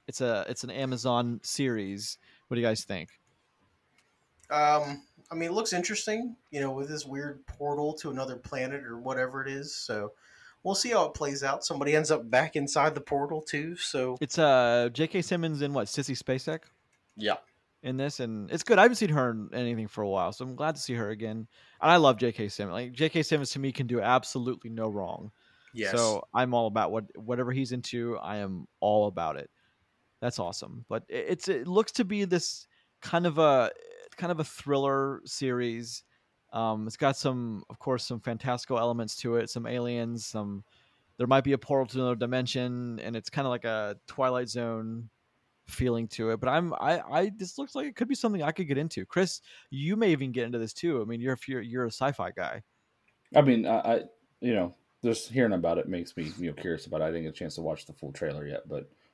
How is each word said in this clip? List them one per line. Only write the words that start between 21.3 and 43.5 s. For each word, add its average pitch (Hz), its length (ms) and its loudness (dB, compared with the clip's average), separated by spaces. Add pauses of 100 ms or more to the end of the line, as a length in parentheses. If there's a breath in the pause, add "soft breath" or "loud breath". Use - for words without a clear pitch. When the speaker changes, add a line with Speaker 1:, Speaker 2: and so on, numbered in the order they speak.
Speaker 1:
And 156 100 6
I 175 60 10
love 135 200 8
J 120 140 2
K 107 180 -4
Simmons. 98 240 -6
Like, 123 200 -6
J 151 160 0
K 165 120 0
Simmons 143 300 0
to 139 80 -6
me 135 120 -2
can 131 140 -4
do 117 160 0
absolutely 120 680 0
no 113 180 -4
wrong. 101 420 -6 (420 soft breath)
Speaker 2:
Yes. 107 180 -2
Speaker 1:
So 113 320 2 (100)
I'm 123 200 2
all 117 140 4
about 104 240 2
what, 107 140 -2 (120)
whatever 120 340 -2
he's 127 220 -2
into. 117 440 -4
I 104 200 -6
am 95 280 -4 (140)
all 104 280 4
about 82 280 -2
it. 69 140 -12 (720)
That's 120 180 -4
awesome. 98 480 -8
But 110 220 -4
it, - 200 -4
it's, 180 200 -2
it 147 180 0
looks 208 260 2
to 240 120 2
be 202 180 0
this 180 420 0 (360)
kind 175 260 0
of 151 100 2
a, 139 340 6 (460)
kind 175 140 -2
of 165 80 -2
a 151 60 -2
thriller 139 800 0
series. 120 800 -4 (500)
Um, 110 340 0
it's 113 80 -10
got 139 220 2
some, 120 520 -4
of - 80 -16
course, 127 280 -2
some 117 160 -8
fantastical 123 580 -2
elements 117 380 0
to 117 180 -2
it, 110 140 0
some 117 180 -6
aliens, 120 580 -4
some, 101 380 -6 (540 soft breath)
there 123 100 0
might 135 160 8
be 139 80 2
a 135 60 4
portal 135 300 2
to 127 100 -6
another 123 180 2
dimension, 123 880 -2
and 117 140 -6
it's - 120 -8
kinda 139 200 -2
like 123 160 -2